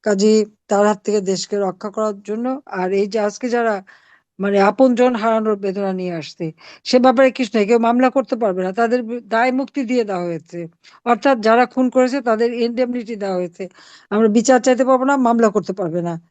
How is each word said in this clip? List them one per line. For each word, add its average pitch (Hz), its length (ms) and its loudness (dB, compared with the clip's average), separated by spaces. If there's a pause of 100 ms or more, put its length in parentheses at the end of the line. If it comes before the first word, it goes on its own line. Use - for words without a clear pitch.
কাজেই 214 360 2 (280)
তার 208 200 2
হাত 208 160 0
থেকে 214 180 -2
দেশকে 190 360 -4
রক্ষা 190 340 -6
করার 214 320 -4
জন্য, 220 220 -8 (260)
আর 185 220 -4
এই 202 140 0
যে 214 120 -4
আজকে 208 300 -4
যারা 226 260 0 (640)
মানে 202 220 0
আপনজন 247 540 4
হারানোর 220 420 0
বেদনা 196 360 -4
নিয়ে 180 220 -6
আসছে, 160 300 -10 (400)
সে 254 140 2
ব্যাপারে 254 320 6
কিছু 240 220 -4
নেই, 208 140 2
কেউ 233 120 4
মামলা 240 300 2
করতে 262 260 -2
পারবে 196 280 -2
না, 190 100 -4
তাদের 233 300 0
বি-, 226 260 -10
দায় 233 240 0
মুক্তি 269 320 -4
দিয়ে 240 200 0
দেওয়া 180 200 -6
হয়েছে, 170 340 -8 (460)
অর্থাৎ 240 360 2
যারা 226 240 4
খুন 262 240 -2
করেছে 254 320 2
তাদের 233 340 0
ইনডেমনিটি 240 600 -4
দেওয়া 196 220 -6
হয়েছে। 180 260 -8 (480)
আমরা 214 180 4
বিচার 240 320 4
চাইতে 254 240 2
পারবো 254 200 2
না, 277 120 2
মামলা 233 320 2
করতে 202 240 -4
পারবে 175 280 -4
না। 170 120 -4 (180)